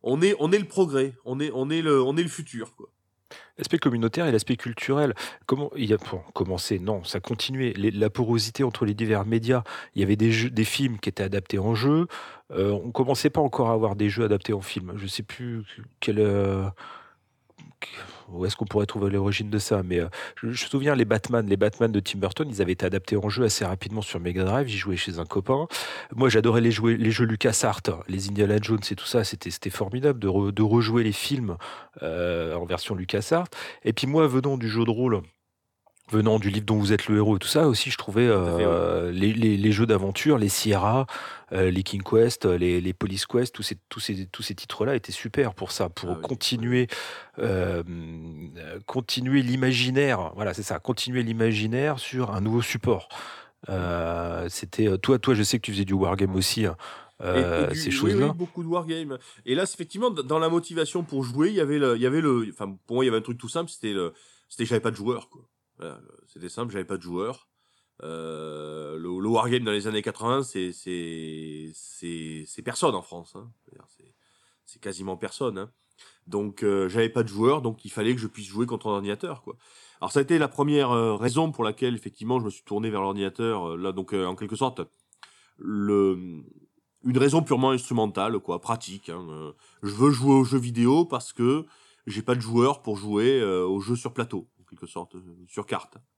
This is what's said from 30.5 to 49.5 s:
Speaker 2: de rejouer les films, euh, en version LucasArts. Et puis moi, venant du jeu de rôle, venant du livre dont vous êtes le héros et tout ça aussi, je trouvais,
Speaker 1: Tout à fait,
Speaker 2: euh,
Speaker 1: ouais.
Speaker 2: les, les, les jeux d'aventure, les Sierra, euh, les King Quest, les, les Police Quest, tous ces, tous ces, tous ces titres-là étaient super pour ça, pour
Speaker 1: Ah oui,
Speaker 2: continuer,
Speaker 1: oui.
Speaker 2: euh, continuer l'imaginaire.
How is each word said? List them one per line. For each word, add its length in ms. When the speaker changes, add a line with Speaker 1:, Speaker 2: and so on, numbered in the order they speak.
Speaker 2:
de 120
rejouer 400
les 80
films, 460
euh, 520
en 100
version 300
LucasArts. 540
Et 80
puis 160
moi, 200
venant 300
du 120
jeu 160
de 60
rôle, 300
venant 300
du 100
livre 160
dont 120
vous 140
êtes 160
le 80
héros 220
et 20
tout 80
ça 220
aussi, 200
je 80
trouvais, 300
Speaker 1:
Tout 60
à 240
fait, 80
Speaker 2:
euh, 400
Speaker 1:
ouais. 80
Speaker 2:
les, 180
les, 240
les 160
jeux 140
d'aventure, 520
les 120
Sierra, 560
euh, 180
les 120
King 200
Quest, 420
les, 360
les 120
Police 320
Quest, 300
tous 80
ces, 140
tous 140
ces, 260
tous 160
ces 100
titres-là 440
étaient 160
super 400
pour 180
ça, 160
pour 220
Speaker 1:
Ah 80
oui, 40
Speaker 2:
continuer, 640
Speaker 1:
oui. 80
Speaker 2:
euh, 380
continuer 540
l'imaginaire. 920